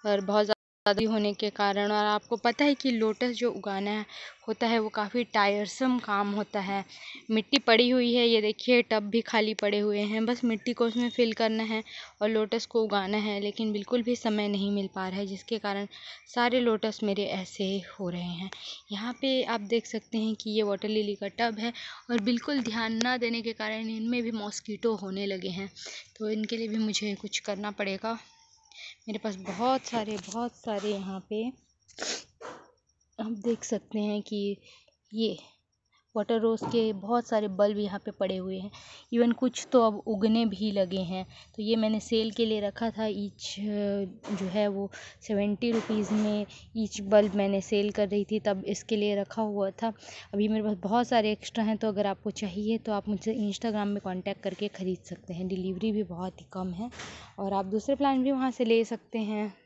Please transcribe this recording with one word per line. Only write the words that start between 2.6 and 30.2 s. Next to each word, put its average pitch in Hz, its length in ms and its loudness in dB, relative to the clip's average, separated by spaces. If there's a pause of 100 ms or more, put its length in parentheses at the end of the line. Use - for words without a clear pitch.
है 285 100 6
कि 262 160 0
लोटस 220 400 2
जो 233 200 0
उगाना 202 540 -2 (440)
होता 220 180 0
है, 226 120 4
वो 214 100 0
काफ़ी 214 360 -2
टायरसम 208 760 2
काम 202 340 0
होता 208 280 -2
है। 196 240 -4 (460)
मिट्टी 220 280 2
पड़ी 240 320 6
हुई 240 240 4
है, 240 140 4
ये 220 120 6
देखिए, 240 420 4
टब 220 200 0
भी 208 180 2
खाली 220 340 2
पड़े 202 240 2
हुए 208 220 2
हैं, 220 260 0
बस 240 180 0
मिट्टी 226 280 0
को 233 140 2
उसमें 240 240 0
फिल 233 220 2
करना 220 300 0
है 220 220 -2 (380)
और 214 60 2
लोटस 220 380 2
को 226 160 2
उगाना 202 340 0
है, 208 240 0
लेकिन 214 320 -2
बिल्कुल 220 300 0
भी 240 140 0
समय 208 320 0
नहीं 202 220 0
मिल 202 240 0
पा 190 140 -4
रहा 190 100 -6
है, 202 80 -4
जिसके 196 320 -6
कारण 202 280 -4 (480)
सारे 247 260 4
लोटस 220 420 2
मेरे 202 220 2
ऐसे 190 580 -4 (180)
हो 180 80 -4
रहे 175 140 -4
हैं। 175 280 -6 (420)
यहाँ 220 280 -4
पे 262 220 2
आप 233 180 -2
देख 220 260 0
सकते 226 320 -6
हैं 220 160 0
कि 220 160 -6
ये 214 120 2
वाटर 202 260 0
लिली 214 260 0
का 202 140 -6
टब 226 300 -2
है 233 140 -2 (380)
और 240 100 2
बिल्कुल 247 400 0
ध्यान 226 420 -2
ना 247 140 2
देने 233 260 -2
के 226 100 -4
कारण 220 360 -4
इनमें 226 340 -2
भी 226 80 -2
मॉस्किटो 214 640 -2
होने 196 320 -4
लगे 190 220 -4
हैं, 196 240 -6 (460)
तो 214 120 -4
इनके 214 260 -2
लिए 226 120 -4
भी 220 100 -2
मुझे 214 360 -2
कुछ - 240 -6
करना 208 320 -4
पड़ेगा। 202 480 -4 (920)
मेरे 214 100 -6
पास 202 180 -4
बहुत 208 440 -2
सारे, 214 360 -4
बहुत 233 360 -6